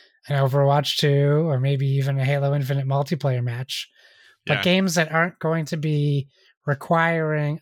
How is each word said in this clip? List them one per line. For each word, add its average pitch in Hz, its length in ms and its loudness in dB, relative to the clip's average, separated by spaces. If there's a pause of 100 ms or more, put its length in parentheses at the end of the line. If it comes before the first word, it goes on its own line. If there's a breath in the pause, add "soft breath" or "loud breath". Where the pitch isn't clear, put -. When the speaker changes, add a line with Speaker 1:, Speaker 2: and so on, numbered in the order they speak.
(280 loud breath)
Speaker 1:
an 143 120 -2
Overwatch 139 580 2
two 147 500 2
or 135 100 0
maybe 139 280 0
even 139 340 0
a 131 40 0
Halo 139 300 0
Infinite 139 320 -2
multiplayer 135 560 -2
match. 123 460 -6 (580 soft breath)
But 127 120 0
Speaker 2:
Yeah. 98 40 -4
Speaker 1:
games 185 320 2
that 160 160 0
aren't 165 300 0
going 160 260 -2
to 165 100 -6
be 147 520 0 (380 soft breath)
requiring 156 960 0